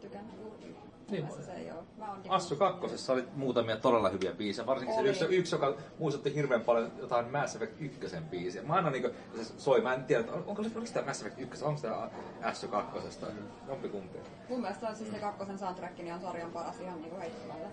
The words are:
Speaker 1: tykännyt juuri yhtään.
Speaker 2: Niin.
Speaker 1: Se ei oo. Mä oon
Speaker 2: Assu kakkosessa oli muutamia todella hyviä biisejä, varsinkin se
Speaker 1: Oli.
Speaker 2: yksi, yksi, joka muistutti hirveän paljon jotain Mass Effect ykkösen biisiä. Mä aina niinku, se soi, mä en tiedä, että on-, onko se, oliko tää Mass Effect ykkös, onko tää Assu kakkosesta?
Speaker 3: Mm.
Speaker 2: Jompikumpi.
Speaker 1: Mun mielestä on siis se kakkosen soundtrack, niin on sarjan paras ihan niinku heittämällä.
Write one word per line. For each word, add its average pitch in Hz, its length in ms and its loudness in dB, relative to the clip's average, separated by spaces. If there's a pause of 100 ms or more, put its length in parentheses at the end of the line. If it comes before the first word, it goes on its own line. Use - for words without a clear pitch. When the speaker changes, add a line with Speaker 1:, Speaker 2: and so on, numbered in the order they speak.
Speaker 1:
tykännyt 202 400 -12
juuri 214 240 -12
yhtään. - 220 -14 (240)
Speaker 2:
Niin. 156 180 -2 (160)
Speaker 1:
Se 185 80 -10
ei 165 180 -8
oo. 165 120 -8 (160)
Mä 208 120 -6
oon 190 180 -8
Speaker 2:
Assu 185 280 2
kakkosessa 131 560 4
oli 127 120 4 (120)
muutamia 117 400 4
todella 113 320 8
hyviä 92 240 2
biisejä, 104 340 -2
varsinkin 127 280 2
se - 60 4
Speaker 1:
Oli. 202 80 6
Speaker 2:
yksi, 190 160 4
yksi, 175 300 4
joka 151 200 4 (240)
muistutti 147 360 0
hirveän 131 260 4
paljon 117 380 4
jotain 120 340 2
Mass 135 240 0
Effect 110 240 -4
ykkösen 92 440 -6
biisiä. 90 380 -4
Mä 147 120 0
aina 175 160 6
niinku, 123 180 0 (280)
se 113 80 -4 (140)
soi, 127 220 8
mä 127 140 4
en 139 100 -2
tiedä, 127 160 6
että - 120 -2
on-, 175 140 -4
onko 208 160 -2
se, 226 140 0
oliko 226 180 -4
tää 123 100 2
Mass 135 160 -4
Effect 104 200 -8
ykkös, 123 220 -6
onko 147 180 2
tää 104 300 -2 (320)
Assu 107 260 -2
kakkosesta? 95 580 -2
Speaker 3:
Mm. 104 200 -6 (220)
Speaker 2:
Jompikumpi. 101 500 -6 (300)
Speaker 1:
Mun 247 120 -2
mielestä 202 280 -4
on 214 80 -4
siis 214 140 -8
se 208 80 -4
kakkosen 196 400 -4
soundtrack, 180 400 -4
niin 170 160 -6
on 180 60 -6
sarjan 170 300 -4
paras 170 300 -6
ihan 180 200 -6
niinku 165 180 -8
heittämällä. - 540 -8